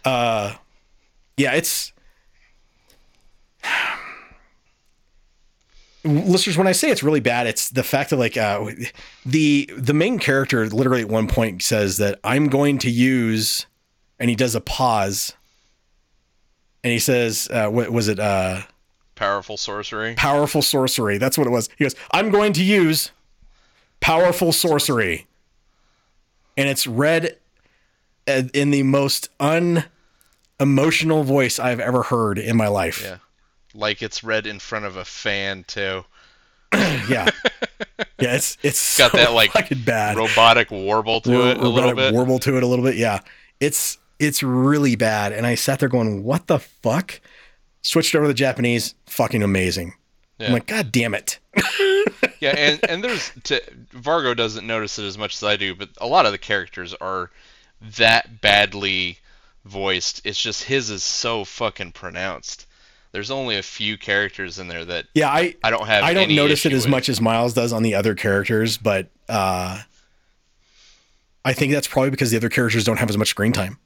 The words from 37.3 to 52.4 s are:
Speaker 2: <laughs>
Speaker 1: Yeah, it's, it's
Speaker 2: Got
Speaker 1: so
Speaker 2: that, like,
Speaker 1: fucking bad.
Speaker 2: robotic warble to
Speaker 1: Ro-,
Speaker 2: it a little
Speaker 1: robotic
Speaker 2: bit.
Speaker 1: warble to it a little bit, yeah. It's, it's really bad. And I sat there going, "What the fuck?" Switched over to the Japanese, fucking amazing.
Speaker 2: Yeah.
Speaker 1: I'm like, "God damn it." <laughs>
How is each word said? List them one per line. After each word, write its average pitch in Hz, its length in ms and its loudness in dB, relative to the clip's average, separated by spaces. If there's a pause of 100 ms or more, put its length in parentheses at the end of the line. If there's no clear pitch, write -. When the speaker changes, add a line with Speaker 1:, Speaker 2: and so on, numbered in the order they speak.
Speaker 2:
<laughs> - 60 -18 (800)
Speaker 1:
Yeah, 123 140 0
it's, - 300 -4
it's - 340 0
Speaker 2:
Got 127 140 6
Speaker 1:
so - 40 4
Speaker 2:
that, 120 160 6
like, 110 200 6
Speaker 1:
fucking 160 300 0
bad. 107 340 0
Speaker 2:
robotic 113 560 6
warble 107 480 0
to 120 100 -2
Speaker 1:
Ro-, 123 200 4
Speaker 2:
it 127 80 2
a - 20 -8
little 123 300 4
Speaker 1:
robotic 123 60 -2
Speaker 2:
bit. 131 180 2
Speaker 1:
warble 127 260 2
to 131 160 0
it 127 80 2
a - 20 2
little 123 180 2
bit, 131 120 2
yeah. 107 240 0 (400)
It's, - 360 -2 (220)
it's 147 240 0
really 135 540 2
bad. 107 360 0
And 113 140 -4
I 120 80 0
sat 135 240 -2
there 139 100 0
going, 110 360 0
"What 139 240 -2
the 151 100 2
fuck?" - 640 -4 (600)
Switched - 360 0
over 151 80 4
to 147 40 4
the 143 60 2
Japanese, 120 600 0 (100)
fucking - 380 0
amazing. 92 500 0 (440)
Speaker 2:
Yeah. 110 100 -6
Speaker 1:
I'm 123 60 2
like, 117 120 -2
"God 208 240 -4
damn 117 240 0
it." - 240 -6 (160)
<laughs> - 240 -2 (600)